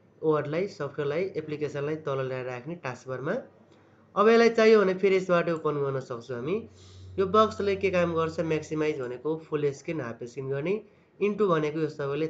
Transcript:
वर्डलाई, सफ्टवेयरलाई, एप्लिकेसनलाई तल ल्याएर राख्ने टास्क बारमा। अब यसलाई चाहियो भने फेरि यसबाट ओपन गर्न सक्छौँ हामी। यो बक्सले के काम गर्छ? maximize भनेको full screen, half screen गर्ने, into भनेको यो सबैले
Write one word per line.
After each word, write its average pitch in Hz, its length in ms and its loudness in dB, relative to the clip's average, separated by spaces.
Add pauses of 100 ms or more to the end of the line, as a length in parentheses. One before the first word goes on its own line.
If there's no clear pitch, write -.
(220)
वर्डलाई, 156 440 0
सफ्टवेयरलाई, 147 560 -4
एप्लिकेसनलाई 151 760 -6
तल 139 300 -4
ल्याएर 127 200 -6
राख्ने 127 280 -8
टास्क 127 340 -10
बारमा। 131 280 -4 (760)
अब 202 160 4
यसलाई 233 200 8
चाहियो 220 320 8
भने 190 140 4
फेरि 190 220 4
यसबाट 175 320 2
ओपन 156 320 0
गर्न 135 200 -2
सक्छौँ 123 360 -8
हामी। 170 320 -4 (500)
यो 196 80 2
बक्सले 202 500 2
के 190 140 0
काम 175 220 2
गर्छ? 160 280 0
maximize 156 600 -2
भनेको 127 360 -4
full 151 340 -2
screen, 156 300 -8
half 117 220 -10
screen 135 280 -8
गर्ने, 165 340 -4 (360)
into 202 280 0
भनेको 156 320 0
यो 156 80 0
सबैले 147 420 -4